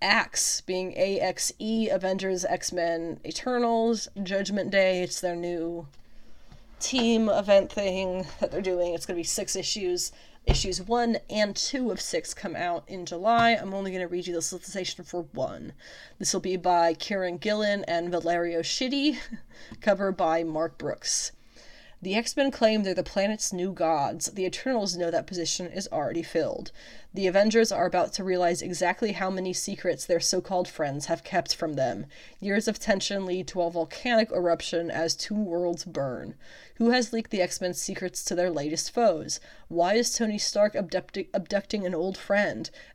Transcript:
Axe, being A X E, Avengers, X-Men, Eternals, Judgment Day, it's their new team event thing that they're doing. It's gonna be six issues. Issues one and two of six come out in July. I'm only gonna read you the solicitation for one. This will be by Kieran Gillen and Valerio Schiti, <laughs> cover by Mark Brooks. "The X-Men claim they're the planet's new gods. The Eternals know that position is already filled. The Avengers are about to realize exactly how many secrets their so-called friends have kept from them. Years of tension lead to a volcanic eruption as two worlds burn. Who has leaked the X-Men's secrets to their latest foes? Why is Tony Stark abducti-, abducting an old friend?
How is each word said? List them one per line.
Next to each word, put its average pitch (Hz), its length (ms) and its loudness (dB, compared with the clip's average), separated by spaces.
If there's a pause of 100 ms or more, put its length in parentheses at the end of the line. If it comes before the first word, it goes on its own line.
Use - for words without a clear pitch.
Axe, - 580 2
being 185 380 -4
A 196 240 2
X - 360 -2
E, 220 300 0
Avengers, 190 560 0
X-Men, 170 840 -2
Eternals, 233 840 0 (120)
Judgment 196 500 -2
Day, 185 320 4
it's - 180 -4
their 175 160 -2
new 170 500 -4 (920)
team 226 500 2
event 196 420 6
thing 185 560 -2 (120)
that - 120 0
they're - 100 -2
doing. 175 320 0
It's 165 120 -6
gonna 180 120 -4
be 165 60 -2
six - 320 -2
issues. 180 560 -2 (340)
Issues 185 360 2
one 233 360 2 (120)
and 208 260 2
two 254 360 -2
of 185 80 -4
six - 340 -4
come 175 220 -8
out 175 320 -2
in 180 180 -10
July. 233 460 4
I'm 196 220 0
only 196 180 -4
gonna 180 160 -4
read 175 200 -4
you 175 60 -4
the 165 80 -2
solicitation 180 600 -6
for 175 200 -6 (100)
one. 92 400 -6 (460)
This - 140 0
will 190 60 0
be 185 160 -2
by 170 380 4
Kieran 180 440 -2
Gillen 208 480 0
and 170 240 -2
Valerio 170 520 0
Schiti, 262 560 0 (320)
<laughs> - 320 -18
cover 196 300 4
by 170 320 2
Mark 160 340 -2
Brooks. - 560 -4 (680)
"The 185 140 -2
X-Men 269 380 2
claim 220 320 4
they're 190 100 0
the 180 80 -2
planet's 208 500 0
new 185 220 -2
gods. 160 540 0
The 185 180 -2
Eternals 196 500 -2
know 175 140 -2
that 165 160 0
position 180 400 -4
is 190 260 -8
already 160 300 -2
filled. 147 500 -2 (400)
The 196 140 -2
Avengers 214 460 6
are 185 160 2
about 175 260 2
to 196 100 -4
realize 180 380 2
exactly 185 520 0
how 190 180 -2
many 190 200 -2
secrets - 540 -2
their 170 140 4
so-called 180 480 0
friends 143 400 -4
have 170 160 -2
kept - 320 0
from 156 180 -2
them. 127 320 0 (340)
Years 202 280 0
of 208 100 0
tension 196 480 0
lead 180 220 -2
to 180 160 -2
a 170 80 0
volcanic 220 600 0
eruption 170 600 0
as 160 240 0
two - 180 -6
worlds 175 520 0
burn. 135 500 -6 (400)
Who 233 160 4
has 247 220 2
leaked 226 180 -2
the 196 100 2
X-Men's 175 400 -2
secrets 185 440 -6
to 175 100 -2
their 175 160 2
latest 151 400 -2
foes? 185 480 2 (280)
Why 175 280 4
is 233 200 2
Tony 214 220 0
Stark 208 380 2
abducti-, 185 580 -4
abducting 202 500 -2
an 180 120 -2
old 185 200 0
friend? 196 540 0 (260)